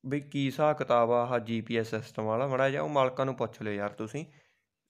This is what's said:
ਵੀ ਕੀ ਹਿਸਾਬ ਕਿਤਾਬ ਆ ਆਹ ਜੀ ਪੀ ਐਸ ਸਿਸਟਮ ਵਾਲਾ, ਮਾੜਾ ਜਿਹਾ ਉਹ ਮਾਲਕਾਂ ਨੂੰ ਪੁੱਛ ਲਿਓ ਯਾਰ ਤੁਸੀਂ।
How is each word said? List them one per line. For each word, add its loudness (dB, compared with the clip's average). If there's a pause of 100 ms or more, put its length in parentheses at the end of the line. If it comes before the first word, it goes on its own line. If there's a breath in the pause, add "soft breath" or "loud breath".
ਵੀ -4
ਕੀ -4
ਹਿਸਾਬ 2
ਕਿਤਾਬ 4
ਆ 4
ਆਹ 0
ਜੀ -2
ਪੀ -2
ਐਸ 0
ਸਿਸਟਮ -6
ਵਾਲਾ, 0
ਮਾੜਾ 2
ਜਿਹਾ -2
ਉਹ -2
ਮਾਲਕਾਂ 2
ਨੂੰ -4
ਪੁੱਛ -4
ਲਿਓ -4
ਯਾਰ -4
ਤੁਸੀਂ। -10 (640 soft breath)